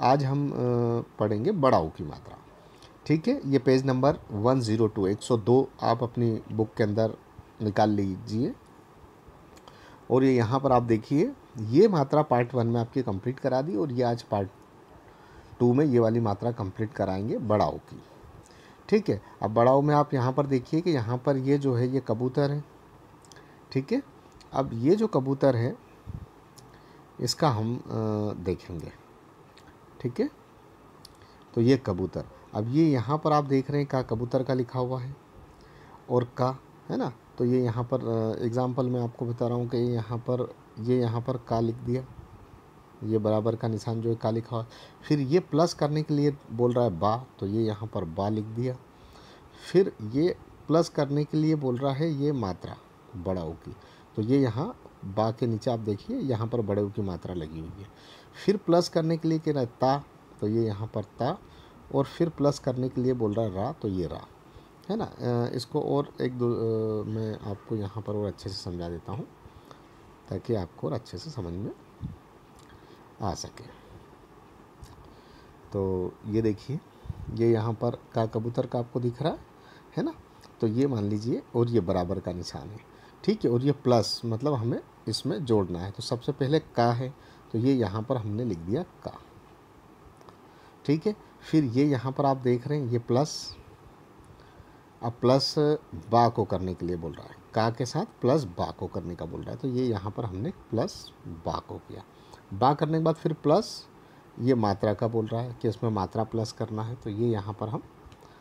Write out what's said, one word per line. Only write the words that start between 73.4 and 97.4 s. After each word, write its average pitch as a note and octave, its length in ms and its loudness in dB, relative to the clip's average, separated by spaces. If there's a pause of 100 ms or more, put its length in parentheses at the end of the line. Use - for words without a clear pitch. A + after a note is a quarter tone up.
तो F#2+ 400 -2 (140)
ये A2 160 0
देखिए, A2+ 380 -2 (540)
ये A#2 180 4
यहाँ A2+ 220 0
पर A#2+ 240 -2 (160)
का A2+ 120 2
कबूतर A#2 400 -4
का B2 120 -4
आपको A#2+ 220 -4
दिख A#2+ 220 -4
रहा E3 100 0
है, E4 60 -10 (580)
है F3+ 60 0
ना, D#4+ 120 -4 (460)
तो A#2+ 60 2
ये A#2+ 200 2
मान A2+ 180 -2
लीजिए A2 380 -2 (140)
और A#2+ 120 4
ये A#2 120 4
बराबर F#2 400 0
का F2+ 120 -6
निशान E2+ 360 -10
है। G#2 120 -14 (440)
ठीक G#3+ 200 2
है, B2+ 60 4
और A#2+ 120 4
ये C#3+ 100 4
प्लस A#2+ 520 2
मतलब A#2+ 300 0
हमें B2 260 -2 (280)
इसमें C#3+ 360 -4
जोड़ना G2 340 2
है, F#2 120 -6
तो A2+ 120 -12
सबसे B2+ 300 -4
पहले C#3 260 0
का A#2+ 340 2
है B2+ 220 -4 (380)
तो A2+ 60 -2
ये C3 160 4
यहाँ A2 280 0
पर B2+ 140 -2
हमने G#2+ 280 -4
लिख G2 140 -2
दिया G2+ 240 -2
का। - 360 -14 (1700)
ठीक D#3 200 0
है, G#3 100 -2 (340)
फिर D#3 140 4
ये B2+ 200 2
यहाँ C3+ 280 0
पर C#3 140 0
आप C3+ 100 4
देख B2 320 0
रहे D3 100 -2
हैं B2 120 -4
ये A#2+ 80 0
प्लस, - 580 0 (1500)
अब A#2 180 -2
प्लस B2+ 340 4 (560)
बा A#2 180 6
को A2 160 0
करने F#2 300 -2
के F2 120 -6
लिए F2 100 -2
बोल D#2+ 160 -8
रहा C#2 140 -16
है, - 100 -20 (180)